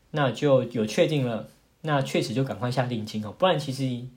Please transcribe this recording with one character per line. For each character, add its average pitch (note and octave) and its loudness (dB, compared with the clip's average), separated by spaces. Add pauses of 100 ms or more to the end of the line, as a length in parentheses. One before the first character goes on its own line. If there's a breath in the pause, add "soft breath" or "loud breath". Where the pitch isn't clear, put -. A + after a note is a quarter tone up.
(120)
那 C#3+ 2
就 C3 4
有 A2+ -2
确 D#3+ 2
定 C#3+ 0
了， A2 -4 (340)
那 D3 2
确 D3 0
实 - -4
就 B2+ 2
赶 A#2 -4
快 B2 -2
下 B2 0
定 A#2 -4
金 G#2+ -6
哦。 G#2 -8
不 F#3 2
然 E3 4
其 D3+ -6
实 C3 -4 (300)